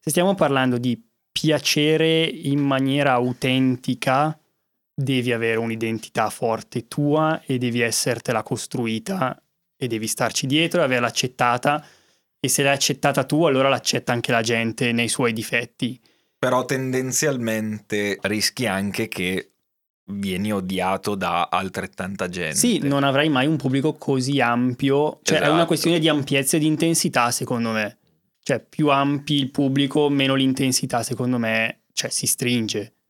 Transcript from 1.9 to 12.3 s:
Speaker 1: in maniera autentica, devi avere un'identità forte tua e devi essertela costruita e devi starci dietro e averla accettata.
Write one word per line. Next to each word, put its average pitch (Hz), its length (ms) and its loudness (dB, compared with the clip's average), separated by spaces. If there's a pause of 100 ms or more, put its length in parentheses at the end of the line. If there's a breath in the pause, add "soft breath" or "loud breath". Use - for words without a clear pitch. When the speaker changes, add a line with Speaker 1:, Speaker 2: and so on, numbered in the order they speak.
Speaker 1:
in 147 340 -2
maniera 139 540 2
autentica, 131 1200 0 (560)
devi 127 400 0
avere 113 280 0
un'identità 113 680 -2
forte 113 600 -4
tua 156 580 0
e 131 100 0
devi 120 240 0
essertela 113 600 0
costruita 120 1000 -4 (360)
e 135 100 -6
devi 113 220 -4
starci - 400 -2
dietro 160 320 2
e 156 40 4
averla 127 220 2
accettata. 127 800 0 (560 soft breath)